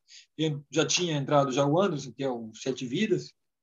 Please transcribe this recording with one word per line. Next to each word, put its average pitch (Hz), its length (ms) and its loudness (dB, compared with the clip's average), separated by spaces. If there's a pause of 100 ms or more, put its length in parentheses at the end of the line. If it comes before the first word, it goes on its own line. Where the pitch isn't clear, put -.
(380)
e 156 180 0 (140)
já 151 160 2
tinha 165 320 0
entrado 139 340 2
já 139 140 2
o 151 160 4
Anderson, 147 300 -2
que 135 120 -8
é 135 60 -2
o 117 240 -8
Sete 127 320 -6
Vidas. 160 480 -2 (300)